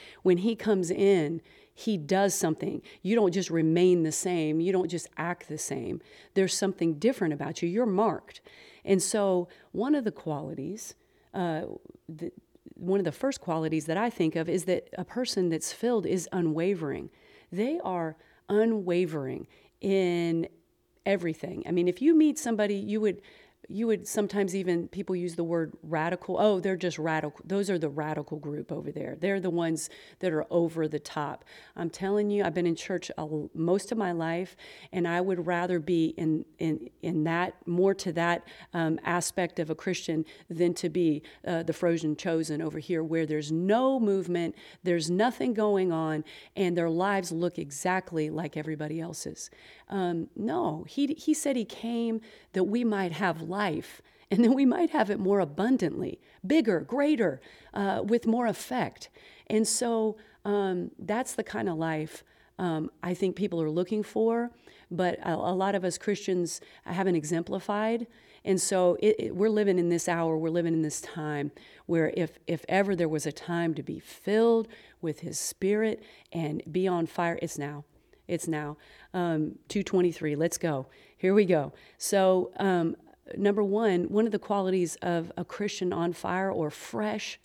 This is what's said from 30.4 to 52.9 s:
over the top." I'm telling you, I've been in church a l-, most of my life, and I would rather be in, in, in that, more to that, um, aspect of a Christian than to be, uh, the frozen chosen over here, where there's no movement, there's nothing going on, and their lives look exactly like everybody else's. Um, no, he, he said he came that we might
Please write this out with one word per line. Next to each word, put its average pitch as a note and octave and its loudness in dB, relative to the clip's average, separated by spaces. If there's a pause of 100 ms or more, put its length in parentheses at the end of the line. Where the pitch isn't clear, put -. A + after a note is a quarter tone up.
over E3 2
the D#3 -4
top." D3 -6 (320)
I'm E3+ -4
telling G3+ 0
you, G#3 2
I've E3+ 0
been F3 0
in E3+ 2
church - -6
a - -10
l-, D3+ -4
most F3 0
of A3+ 0
my G3 0
life, E3+ -4 (340)
and E3+ 0
I E3+ 2
would F3+ 0
rather F3+ 0
be D#3+ 2
in, D#3+ 0 (140)
in, D#3 -2 (120)
in D#3+ 0
that, E3+ 0 (100)
more F3+ 4
to F#3+ -4
that, E3+ 0 (260)
um, E3 0
aspect F3 -2
of D#3+ -4
a D#3 0
Christian E3 -4 (240)
than F3 2
to F3 -4
be, D#3 2 (240)
uh, E3 -2
the E3 -2
frozen D#3+ 0
chosen D#3+ -2
over D#3 -4
here, E3 -2
where E3 0
there's D3+ -4
no A3+ 2
movement, F3 0 (260)
there's E3+ 0
nothing A#3 2
going G3 2
on, D#3+ -2 (320)
and F3+ 2
their E3+ 2
lives F#3 0
look E3+ -2
exactly D#3+ -2
like D#3 -6
everybody D3+ -6
else's. - -10 (400)
Um, F3 -2
no, G3+ -2
he, C#4+ -2
he D#4 0
said C#4+ -2
he A#3 0
came A3+ -4 (320)
that F#3 2
we G#3+ 0
might G3 0